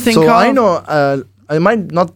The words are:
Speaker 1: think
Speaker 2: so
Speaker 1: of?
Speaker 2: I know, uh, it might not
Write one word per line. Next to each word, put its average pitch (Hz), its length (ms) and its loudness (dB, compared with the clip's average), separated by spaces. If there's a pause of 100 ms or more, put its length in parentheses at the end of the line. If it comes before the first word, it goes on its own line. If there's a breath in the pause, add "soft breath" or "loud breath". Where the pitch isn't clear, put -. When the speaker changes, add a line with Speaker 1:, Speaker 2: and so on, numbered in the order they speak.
Speaker 1:
think 233 100 0
Speaker 2:
so 160 80 4
Speaker 1:
of? 160 60 4
Speaker 2:
I 185 220 2
know, 240 200 2 (260)
uh, 139 200 0 (400)
it 160 120 0
might 226 140 -2 (160)
not 175 160 -2